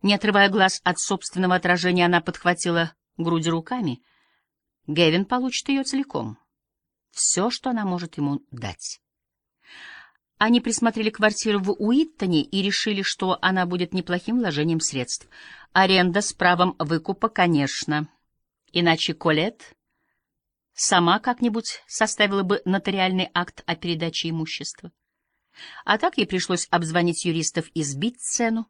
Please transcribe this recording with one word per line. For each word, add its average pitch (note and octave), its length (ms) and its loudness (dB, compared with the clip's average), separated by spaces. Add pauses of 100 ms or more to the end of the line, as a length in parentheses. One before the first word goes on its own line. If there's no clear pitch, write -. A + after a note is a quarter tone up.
Не G3+ 120 4
отрывая G3+ 360 4
глаз F#3+ 340 2
от F3+ 140 2
собственного F3+ 560 0
отражения, F3+ 520 2
она F3 140 4
подхватила E3+ 720 -2 (240)
грудь E3 300 0
руками. E3 560 -4 (840)
Гэвин E3 400 2
получит B3+ 420 -4
её C4+ 160 0
целиком. C4+ 540 -4 (760)
Всё, - 380 0
что B3+ 200 -4
она A3+ 140 -2
может F3 320 -4
ему C#3+ 240 -2 (100)
дать. A2 500 -10 (1400)
Они A#3 220 4
присмотрели A3+ 500 -2
квартиру G#3+ 500 0
в F#3+ 120 -2
Уиттоне G#3 720 0
и F#3+ 200 -2
решили, G3 400 -2
что F#3 400 -2
она F#3 240 0
будет F3 260 -4
неплохим F3+ 460 -2
вложением D#3+ 420 0
средств. - 480 -6 (440)
Аренда F#3+ 500 4
с - 100 -4
правом F3+ 460 2
выкупа, E3 500 -2
конечно. D#3 800 0 (640)
Иначе E3 420 2
Колет D#3+ 640 -2 (960)
сама F3+ 480 2
как-нибудь A#3+ 680 -4
составила G3+ 560 0
бы F#3+ 220 0
нотариальный F#3 680 0
акт - 320 -4
о E3+ 100 -4
передаче E3 540 -4
имущества. D#3+ 600 -8 (920)
А G#3+ 140 2
так F4 180 0
ей G#3 100 0
пришлось F3+ 440 -2
обзвонить E3+ 560 0
юристов E3 480 -2
и D#3+ 80 -4
сбить D3 380 -4
цену A3+ 500 -2